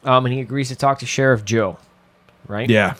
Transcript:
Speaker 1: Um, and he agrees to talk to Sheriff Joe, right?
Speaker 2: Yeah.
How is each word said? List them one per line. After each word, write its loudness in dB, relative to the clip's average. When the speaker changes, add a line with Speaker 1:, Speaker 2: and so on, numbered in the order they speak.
Speaker 1:
Um, 2
and -2
he -6
agrees -6
to -10
talk 0
to -12
Sheriff 2
Joe, -2
right? -6
Speaker 2:
Yeah. 4